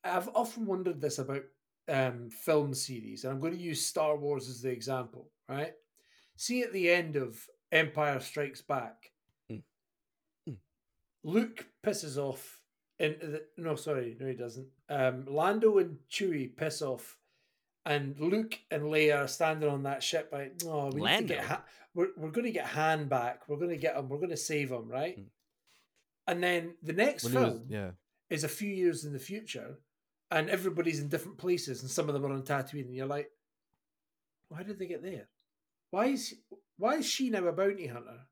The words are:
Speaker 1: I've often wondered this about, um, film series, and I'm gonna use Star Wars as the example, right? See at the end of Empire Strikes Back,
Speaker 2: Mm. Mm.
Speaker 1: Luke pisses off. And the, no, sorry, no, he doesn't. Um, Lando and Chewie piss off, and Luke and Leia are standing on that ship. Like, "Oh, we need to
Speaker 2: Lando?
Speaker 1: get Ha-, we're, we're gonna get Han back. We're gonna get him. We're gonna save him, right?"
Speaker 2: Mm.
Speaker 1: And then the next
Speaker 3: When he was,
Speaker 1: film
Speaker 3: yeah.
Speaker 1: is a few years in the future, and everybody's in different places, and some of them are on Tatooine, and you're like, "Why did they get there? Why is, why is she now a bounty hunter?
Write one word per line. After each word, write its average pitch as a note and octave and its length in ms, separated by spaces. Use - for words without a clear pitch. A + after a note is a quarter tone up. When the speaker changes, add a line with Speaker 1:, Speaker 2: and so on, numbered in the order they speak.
Speaker 1:
I've F#3 300
often A3+ 320
wondered F3+ 340
this C#3+ 180
about, C#3 260
um, B2+ 420
film D3 440
series, A#2 500
and C3 80
I'm C3+ 80
gonna E3+ 160
use E3+ 300
Star D3+ 300
Wars C#3+ 340
as A#2 120
the C3 80
example, A#2 600
right? C#3+ 240
See B3 260
at A3+ 100
the F#3 180
end E3 260
of B2 240
Empire D3+ 480
Strikes C#3+ 420
Back, A#2+ 500
Speaker 2:
Mm. A2 120
Mm. A#2 80
Speaker 1:
Luke G#3+ 420
pisses D#3+ 320
off. C#3 400
And B3 220
the, A3+ 240
no, E3 200
sorry, B2+ 440
no, C#3 60
he C3 80
doesn't. A#2+ 320
Um, C3 360
Lando G3+ 520
and E3+ 180
Chewie D3+ 440
piss D#3 280
off, C3 340
and C#3+ 340
Luke G#3+ 380
and D3+ 120
Leia D3+ 420
are C3 40
standing D#3 420
on C#3 140
that C#3 180
ship. D#3 280
Like, C#3 360
"Oh, D3+ 220
we C3 80
need - 0
to G#2 60
Speaker 2:
Lando? E3 340
Speaker 1:
get C3+ 80
Ha-, D3 200
we're, F3+ 140
we're D#3 120
gonna A#3 200
get D3+ 160
Han D#3 420
back. B2 400
We're D3 100
gonna E3+ 200
get D3 180
him. C3+ 140
We're D3 100
gonna F3 160
save D3 340
him, A#2 160
right?" C3+ 320
Speaker 2:
Mm. G2 80
Speaker 1:
And F3 160
then E3+ 400
the E3 100
next A3+ 320
Speaker 3:
When A#2+ 80
he C3 60
was, B2 140
Speaker 1:
film A#2 180
Speaker 3:
yeah. G2+ 200
Speaker 1:
is D#3+ 160
a D3 40
few G3+ 220
years F3 360
in D3 80
the C3 40
future, C#3 600
and D#3+ 200
everybody's E3+ 500
in C#3+ 80
different E3 300
places, E3+ 420
and B2+ 100
some D#3 180
of D3 40
them C#3 140
are C#3 80
on C3+ 80
Tatooine, C#3 420
and B2 100
you're C3+ 120
like, D3 240
"Why E3 140
did G3 160
they F#3 80
get E3 160
there? E3 260
Why G#3 160
is, C4+ 280
why A#3+ 200
is C#4 120
she B3+ 220
now F#3+ 160
a E3 60
bounty F#3+ 340
hunter? A#2+ 460